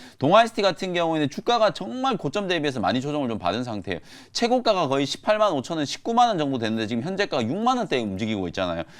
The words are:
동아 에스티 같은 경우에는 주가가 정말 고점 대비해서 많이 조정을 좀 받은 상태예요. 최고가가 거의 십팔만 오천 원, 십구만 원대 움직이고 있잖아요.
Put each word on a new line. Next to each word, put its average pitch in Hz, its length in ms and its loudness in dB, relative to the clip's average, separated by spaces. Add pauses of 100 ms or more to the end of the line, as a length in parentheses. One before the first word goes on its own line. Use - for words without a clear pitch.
(180)
동아 180 240 6
에스티 226 200 -2
같은 190 300 0
경우에는 165 380 0
주가가 220 420 2
정말 247 440 -4
고점 185 320 -4
대비해서 147 320 0
많이 101 200 2
조정을 147 280 -2
좀 113 100 -4
받은 92 260 -2
상태예요. 101 360 -6 (320)
최고가가 226 560 2
거의 139 180 2
십팔만 214 460 0
오천 151 240 -2
원, 151 100 -2
십구만 233 520 2
원대 143 1600 0
움직이고 101 500 -2
있잖아요. 85 340 -2 (180)